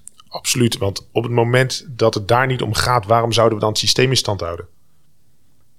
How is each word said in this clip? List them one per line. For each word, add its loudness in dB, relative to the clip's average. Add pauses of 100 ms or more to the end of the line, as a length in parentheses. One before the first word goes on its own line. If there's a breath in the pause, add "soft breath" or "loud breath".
(280)
Absoluut, -2
want -6
op 0
het -6
moment 2
dat 0
het -6
daar 2
niet -4
om -2
gaat, 0
waarom 2
zouden 2
we -4
dan 2
het -4
systeem 2
in 0
stand -2
houden? -8 (1120)